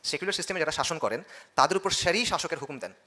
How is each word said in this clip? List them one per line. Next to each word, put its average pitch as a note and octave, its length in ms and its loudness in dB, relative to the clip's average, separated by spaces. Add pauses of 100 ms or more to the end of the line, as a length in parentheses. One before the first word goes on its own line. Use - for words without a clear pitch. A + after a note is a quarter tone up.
সেকুলার F#3 300 -2
সিস্টেমে F3+ 280 -4
যারা D#3 100 2
শাসন D#3 280 -2
করেন, A2+ 240 -2 (320)
তাদের C#3+ 220 6
উপর F#3+ 140 2
শরী G3 360 2
শাসকের E3 320 -2
হুকুম C#3 200 -8
দেন F#2 140 -8 (140)